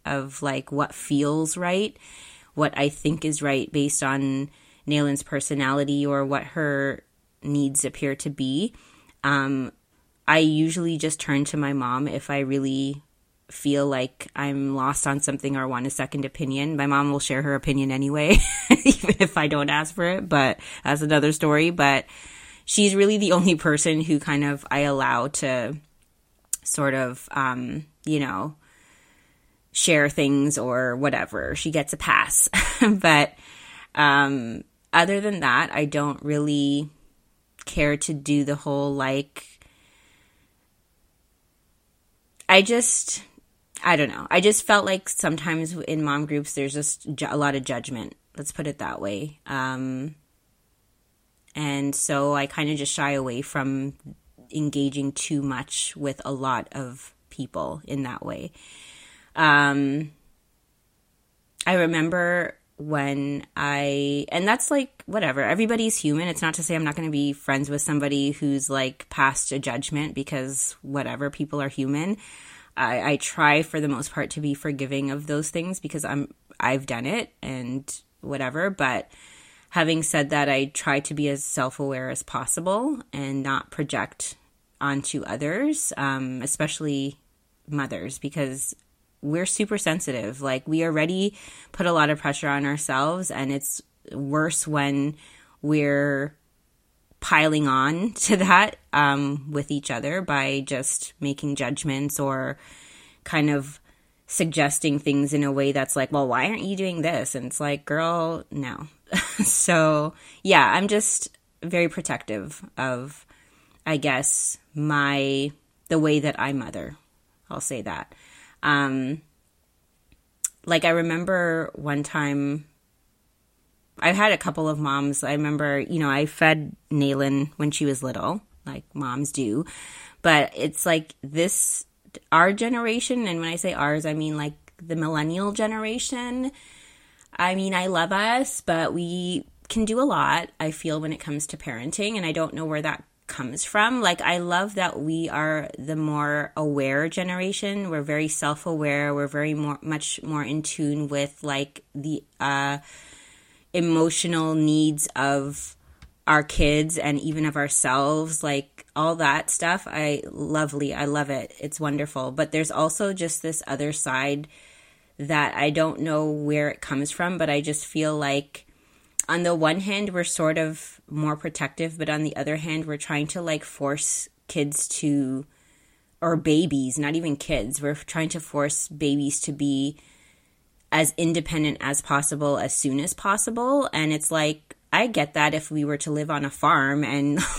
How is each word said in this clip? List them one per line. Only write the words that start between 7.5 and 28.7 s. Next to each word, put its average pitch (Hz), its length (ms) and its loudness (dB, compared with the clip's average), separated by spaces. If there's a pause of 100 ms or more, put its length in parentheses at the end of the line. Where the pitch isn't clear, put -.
appear 139 320 -4
to - 120 -6
be. 139 440 -2 (500)
Um, 139 480 0 (560)
I 156 120 8
usually 160 580 2
just 156 220 -2
turn 143 260 2
to 151 120 -4
my 143 160 0
mom 131 340 -2
if - 220 -6
I 143 100 0
really 135 640 -2 (480)
feel 143 380 0
like 131 480 -4
I'm 139 400 -2
lost 135 320 0
on 143 140 0
something 139 360 -4
or 131 100 -2
want 127 200 -4
a - 20 -4
second 139 340 -4
opinion. 139 520 -4
My 139 100 0
mom 143 260 2
will 143 80 2
share 135 220 -2
her 143 140 0
opinion 135 360 0
anyway, 147 460 4 (180)
<laughs> - 140 2
even 185 500 6
if - 180 2
I 151 100 2
don't 147 220 0
ask 151 260 0
for 175 100 0
it, 180 240 -2
but 139 300 4 (240)
that's 147 180 0
another 151 300 6
story. 151 400 4
But 143 340 4 (600)
she's 202 280 4
really 202 240 6
the 202 140 4
only 180 240 6
person 156 460 2
who 160 180 2
kind 147 240 0
of 143 260 -2
I 143 120 0
allow 131 460 0
to 131 500 -2 (840)
sort 139 300 0
of, 127 380 -4
um, 127 560 -2 (180)
you 156 140 2
know, 135 360 -4 (1160)